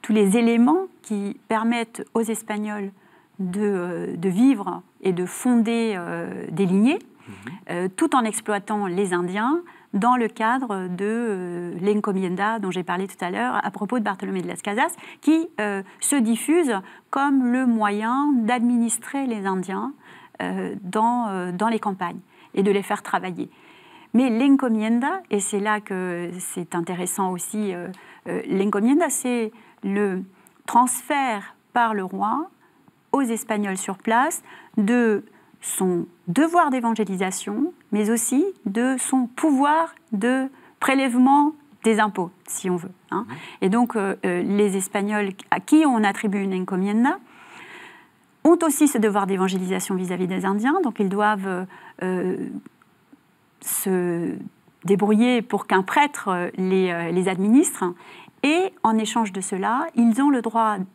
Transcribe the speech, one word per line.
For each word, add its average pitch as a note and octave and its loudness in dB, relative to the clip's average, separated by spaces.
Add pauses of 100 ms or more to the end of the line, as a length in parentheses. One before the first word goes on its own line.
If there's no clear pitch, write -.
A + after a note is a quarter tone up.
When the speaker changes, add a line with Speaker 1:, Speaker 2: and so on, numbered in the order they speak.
Speaker 1:
tous - 0
les G#3 4
éléments A#3+ 4 (160)
qui G3+ -6 (100)
permettent A3+ -2 (120)
aux A3+ 2
Espagnols G#3 -6 (480)
de, F#3+ -4
euh, F3+ -2
de E3+ -2
vivre G3 2 (200)
et F#3+ 2
de F3+ -2
fonder, A#3 2
euh, E3+ -8
des F3+ 0
lignées, G#3 4 (220)
Speaker 2:
Mhm. G3+ -18 (360)
Speaker 1:
euh, F3+ -2
tout D4+ 0
en A#3+ 4
exploitant G#3 -4
les F3+ 0
Indiens G#3 -2 (340)
dans A#3 4
le A#3 0
cadre A3 -2
de, F3+ -6
euh, F#3 -4
l'encomienda G3+ 0
dont F#3+ -4
j'ai F3+ -4
parlé F#3 -4
tout - -10
à F3 -4
l'heure A#3 -2
à G3 -4
propos G#3+ -4
de G#3 -4
Bartolomé F#3+ -4
de F3 -6
las F#3 -10
Casas, B3+ -2 (240)
qui, D#4+ 2 (140)
euh, G3+ -4 (160)
se - 0
diffuse B3 2 (360)
comme C#4 2
le B3+ 2
moyen A3+ 2
d'administrer A#3+ 0
les G#3 -4
Indiens, G3 -4 (500)
euh, F#3 -6
dans, A3 0
euh, F3+ -4
dans G#3 -2
les A3+ 0
campagnes F#3 -6 (360)
et G3 2
de G3+ 4
les G3 2
faire G3+ -4
travailler. F3+ -4 (680)
Mais B3+ 6
l'encomienda, B3 2
et G#3 0
c'est G3 -2
là G#3+ 0
que F3+ -6 (120)
c'est - -10
intéressant F3+ -2
aussi, G3 -4
euh, F3 -8 (400)
euh, F3+ -4
l'encomienda, G#3+ 2
c'est A#3+ -2 (320)
le G3 0 (420)
transfert B3 0 (180)
par A#3 2
le G3+ -2
roi G#3 -4 (600)
aux C#4 2
Espagnols G#3 -2
sur F#3+ -8
place A#3+ 0 (340)
de A3 2 (400)
son F3+ -2 (200)
devoir D#4+ 2
d'évangélisation, G#3+ -2 (200)
mais G#3 2
aussi B3 0 (220)
de A#3+ 0
son B3+ 0
pouvoir D4+ 2 (160)
de B3+ 0 (320)
prélèvement C4+ 4 (300)
des A3+ 4
impôts, G3 -2 (160)
si - -6
on F3+ 2
veut, F3 -6 (220)
hein. G#3 -4
Speaker 2:
Mhm. - -12 (240)
Speaker 1:
Et F#3+ 2
donc, A#3+ 2
euh, G3 -2 (100)
euh, F3+ 0
les G3+ 2
Espagnols G3+ -2 (220)
à - 0
qui D#4 4
on A#3+ 2
attribue G3+ 0
une F#3+ -2
encomienda G#3 2 (1200)
ont E4+ 6
aussi D4+ 4
ce B3+ 0
devoir G3+ 2
d'évangélisation F#3+ -2
vis-à-vis F#3 -4
des F#3 -4
Indiens, A3 0
donc A#3 -4
ils G3 0
doivent, G3+ 0
euh, F#3 -4 (380)
euh, F#3 -2 (1120)
se F3 -2 (500)
débrouiller G#3+ 4
pour G#3+ -4
qu'un F#3+ 2
prêtre, D4 0
euh, F3+ -2
les, F#3 2
euh, E3+ -4
les F3+ 2
administre, G#3 4 (580)
et F4 0 (100)
en A3 2
échange A3 -2
de F#3+ -8
cela, G#3 -4
ils A#3 4
ont C#4+ 4
le B3 2
droit A3 0 (160)